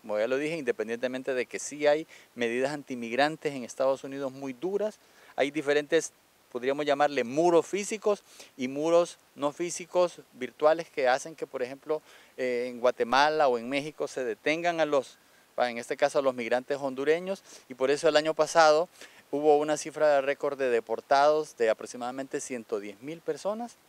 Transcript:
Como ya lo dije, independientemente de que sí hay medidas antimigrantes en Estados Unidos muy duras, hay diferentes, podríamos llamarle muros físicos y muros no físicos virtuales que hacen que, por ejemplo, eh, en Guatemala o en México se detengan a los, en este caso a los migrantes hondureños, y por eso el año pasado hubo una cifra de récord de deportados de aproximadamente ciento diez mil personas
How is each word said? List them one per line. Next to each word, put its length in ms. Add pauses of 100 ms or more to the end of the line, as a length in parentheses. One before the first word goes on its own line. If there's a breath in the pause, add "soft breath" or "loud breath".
Como 160
ya 100
lo 100
dije, 200
independientemente 760
de 100
que 140
sí 260
hay 220 (260 loud breath)
medidas 380
antimigrantes 840
en 100
Estados 400
Unidos 280
muy 200
duras, 460 (380 loud breath)
hay 160
diferentes, 600 (400)
podríamos 360
llamarle 360
muros 440
físicos 560 (340 loud breath)
y 100
muros 520 (160)
no 160
físicos 720 (120)
virtuales 560
que 180
hacen 280
que, 100
por 160
ejemplo, 400 (340 loud breath)
eh, 320
en 120
Guatemala 680
o 120
en 100
México 380
se 160
detengan 560
a 80
los, 320 (380 soft breath)
en 200
este 200
caso 200
a 60
los 100
migrantes 480
hondureños, 640 (260 loud breath)
y 60
por 160
eso 180
el 80
año 160
pasado 560 (400 loud breath)
hubo 300
una 180
cifra 380
de 60
récord 360
de 140
deportados 880
de 120
aproximadamente 680
ciento 400
diez 220
mil 200
personas 540 (140)